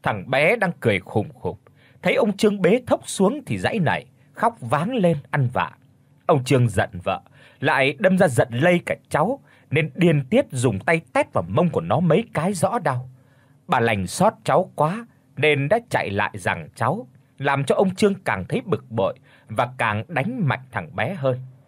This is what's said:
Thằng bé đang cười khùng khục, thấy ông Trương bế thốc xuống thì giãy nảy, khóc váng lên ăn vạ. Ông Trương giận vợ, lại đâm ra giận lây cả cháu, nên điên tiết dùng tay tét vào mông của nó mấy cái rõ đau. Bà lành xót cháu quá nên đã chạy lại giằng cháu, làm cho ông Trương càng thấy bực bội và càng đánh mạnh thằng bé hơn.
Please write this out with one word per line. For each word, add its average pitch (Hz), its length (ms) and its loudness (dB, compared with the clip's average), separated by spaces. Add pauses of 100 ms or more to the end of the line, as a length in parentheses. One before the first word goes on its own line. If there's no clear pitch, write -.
Thằng 107 280 -4
bé 151 260 2
đang 190 240 -2
cười 104 200 2
khùng - 340 -4
khục, - 260 -10 (420)
thấy 196 120 0
ông 220 220 0
Trương 208 260 0
bế 202 240 4
thốc - 220 -2
xuống 226 380 0
thì 110 120 -4
giãy 90 200 -2
nảy, 104 280 0 (260)
khóc - 280 0
váng 151 340 -2
lên 180 220 2 (140)
ăn 135 220 0
vạ. 85 180 -2 (560)
Ông 143 180 2
Trương 123 240 4
giận 98 220 -2 (140)
vợ, 95 160 -4 (400)
lại 139 380 2
đâm 190 200 4
ra 190 100 4
giận 135 220 2
lây 170 360 2
cả - 80 -2 (140)
cháu, 190 320 0 (300)
nên 156 240 0
điên 156 360 2
tiết 247 200 2
dùng 120 280 0
tay 165 220 0 (120)
tét 294 200 -2
vào 95 160 -2
mông 151 220 0
của 92 100 -2
nó 98 200 0
mấy 180 240 2 (100)
cái 170 180 -2
rõ 196 260 -2
đau. 131 320 -4 (560)
Bà 127 140 0
lành 110 260 0
xót 202 260 2 (120)
cháu 147 300 2
quá 185 320 -2 (300)
nên 143 320 2
đã 214 100 2 (120)
chạy 95 200 -2
lại 101 240 0
giằng 87 400 -4
cháu, 170 320 -4 (320)
làm 139 260 -2
cho 220 100 0
ông 190 200 0
Trương 196 200 2
càng 101 340 -4
thấy 247 180 -4
bực - 240 -6
bội 104 240 -2 (340)
và 117 200 -2 (100)
càng 107 300 -2
đánh 175 400 -4
mạnh 113 140 -2 (100)
thằng 90 240 -10
bé 120 180 -4
hơn. 131 260 -2 (280)